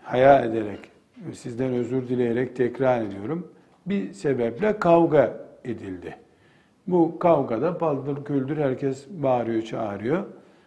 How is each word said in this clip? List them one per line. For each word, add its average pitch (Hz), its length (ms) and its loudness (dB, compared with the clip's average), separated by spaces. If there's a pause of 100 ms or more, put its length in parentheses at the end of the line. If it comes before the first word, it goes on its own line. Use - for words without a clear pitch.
haya 135 380 6
ederek 113 380 -4 (500)
ve 117 60 -12
sizden 127 380 -6
özür 123 360 -2
dileyerek 123 480 0
tekrar 123 460 0
ediyorum, 107 500 -8 (340)
bir 190 260 -4
sebeple 139 640 -2
kavga 165 680 4 (180)
edildi. 95 520 -10 (680)
Bu 170 320 2
kavgada 147 600 2
paldır 143 460 -4
küldür 139 320 -2
herkes 135 540 -2
bağırıyor, 120 520 0
çağırıyor. 113 600 -4 (420)